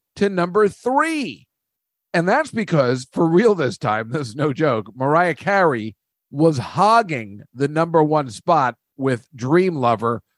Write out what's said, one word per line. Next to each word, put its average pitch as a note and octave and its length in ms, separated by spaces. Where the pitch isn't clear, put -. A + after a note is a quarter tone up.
to G3+ 120
number F#3 400
three. C4+ 800
And F3 140
that's C#4 220
because, C3+ 600
for E3+ 160
real G#3 260
this C#3 240
time, A2 320
<laughs> - 20
this C#3 180
is G#2+ 60
no D3 180
joke, A#2+ 420
Mariah D3+ 400
Carey D3 600
was D3+ 260
hogging D#3 840
the C3+ 140
number D#3+ 360
one D3+ 280
spot C3+ 440
with C3 380
Dream E3 400
Lover A#2 480